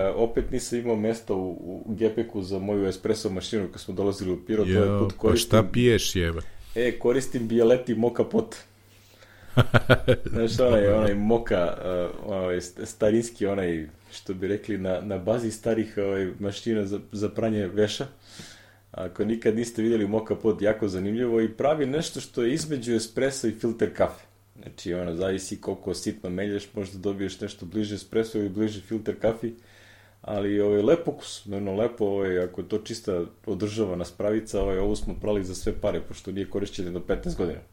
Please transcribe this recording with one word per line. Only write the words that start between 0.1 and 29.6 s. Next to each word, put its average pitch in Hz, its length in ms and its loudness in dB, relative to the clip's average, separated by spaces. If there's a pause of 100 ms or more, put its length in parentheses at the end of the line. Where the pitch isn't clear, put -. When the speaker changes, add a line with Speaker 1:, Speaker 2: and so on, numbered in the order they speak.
Speaker 1:
nisam 123 280 -2
imao 117 160 0
mesta 110 380 -2
u, 95 160 -2 (360)
u - 40 -
gepeku 110 520 0
za 95 180 -4
moju 101 260 0
espresso 104 440 0
mašinu 95 380 -2
kad - 140 -12
smo 98 120 -10
dolazili 95 380 0
u 87 80 -2
Piro, 107 240 0
to 92 80 0
je 92 60 4
Speaker 2:
Jo, 101 220 4
Speaker 1:
put 98 120 2
Speaker 2:
pa - 60 -10
Speaker 1:
koristim. 117 320 2
Speaker 2:
šta 110 160 6
piješ, 120 500 4
jebe? 85 240 0 (360)
Speaker 1:
E, 120 180 2
koristim 123 540 0
Bialetti 117 480 6
Moka 117 300 2
Pot. - 300 0 (1000)
Speaker 2:
<laughs> - 720 6
Speaker 1:
Znaš, 113 340 0
onaj, 113 280 6
onaj 104 260 4
Moka, 104 640 2
e, 90 280 -2 (180)
onaj 92 320 -2
st-, - 280 -8
starinski, 110 600 0
onaj, 87 420 0 (260)
što - 200 -10
bi 92 140 -4
rekli, 101 300 -2
na, 92 240 -2
na 98 160 -4
bazi 110 340 0
starih, 110 480 -2
ovaj, 98 280 0 (120)
mašina 101 460 -2
za, 98 140 -4 (120)
za 104 180 -2
pranje 107 380 0
veša. 104 400 0 (840)
Ako 92 320 -4
nikad 113 300 2
niste 117 260 -2
vidjeli 110 260 4
Moka 107 280 0
Pot, 101 260 0
jako 107 260 2
zanimljivo 113 540 0
i 110 80 2
pravi 143 360 0
nešto 143 340 -4
što - 240 -4
je 120 100 2
između 147 400 -2
espressa 123 540 0
i 107 40 2
filter 110 420 -2
kafe. - 300 0 (340)
Znači, - 360 -8
ono, 87 220 -4
zavisi 95 460 -4
koliko 95 320 -4
sitno 104 360 -6
melješ, 101 420 -4
možda 98 280 -8
dobiješ 98 420 -4
nešto 101 240 -10
bliže 104 300 -4
espresso 110 420 -2
ili 104 120 0
bliže 104 320 -2
filter 104 340 -4
kafi, 113 360 -2 (680)